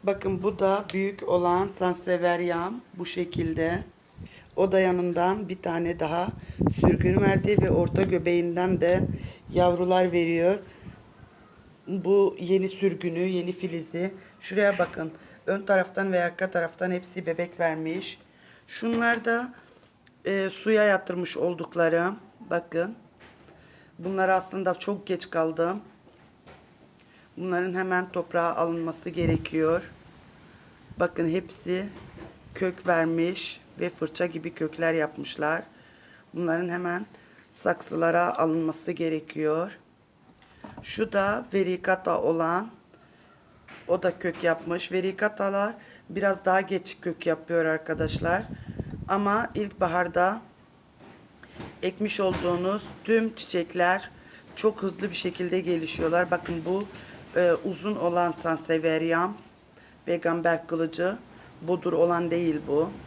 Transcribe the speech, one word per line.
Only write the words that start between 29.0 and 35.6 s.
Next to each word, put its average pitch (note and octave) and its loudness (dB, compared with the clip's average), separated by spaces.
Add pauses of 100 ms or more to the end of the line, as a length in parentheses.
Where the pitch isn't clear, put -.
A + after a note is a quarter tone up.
gerekiyor. D#3+ 2 (1160)
Bakın F3 0
hepsi F3+ -4 (680)
kök F3+ -4
vermiş E3 0 (200)
ve F3 -2
fırça E3 -4
gibi E3 -8
kökler D#3+ -2
yapmışlar. D#3 -2 (720)